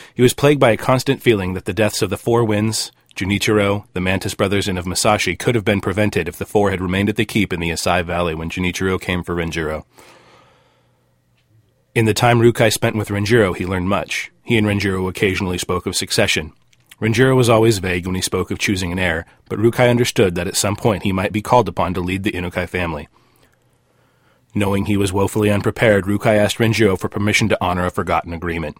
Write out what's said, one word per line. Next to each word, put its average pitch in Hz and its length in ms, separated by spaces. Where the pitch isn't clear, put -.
He 123 80
was 123 100
plagued 143 260
by 131 120
a 107 60
constant 131 440
feeling 95 320
that 90 120
the 98 80
deaths 104 280
of 104 80
the 95 80
Four 117 260
Winds, 107 480
Junichiro, 101 800
the 92 80
Mantis 95 320
brothers, 98 340
and 92 120
of 90 60
Masashi 95 520
could - 160
have 110 100
been 101 160
prevented 98 480
if 87 100
the 95 80
four 101 260
had 92 100
remained 95 260
at 107 100
the 113 80
keep 101 280
in 87 60
the 85 100
Asai 87 340
Valley 87 300
when 80 160
Junichiro 92 500
came 90 240
for 87 120
Renjiro. 78 500
In 113 120
the 107 80
time 120 260
Rukai 113 320
spent 110 240
with 104 140
Renjiro, 101 440
he 90 120
learned 92 240
much. - 420
He 120 140
and 107 80
Renjiro 95 440
occasionally 92 480
spoke 87 280
of 95 100
succession. 92 580
Renjiro 113 340
was 123 140
always 113 300
vague 90 260
when 92 100
he 92 60
spoke 92 280
of 95 100
choosing 92 340
an 92 60
heir, 85 260
but - 100
Rukai 120 300
understood 117 460
that 87 120
at - 80
some 101 220
point 101 260
he 104 80
might 95 220
be 107 80
called 120 260
upon 92 280
to 95 40
lead 92 240
the 101 80
Inukai 90 380
family. 82 400
Knowing 98 320
he 104 100
was 98 160
woefully 101 400
unprepared, 101 540
Rukai 101 320
asked 104 220
Renjiro 107 380
for - 120
permission 104 400
to - 100
honor 90 260
a 90 60
forgotten 85 420
agreement. 82 460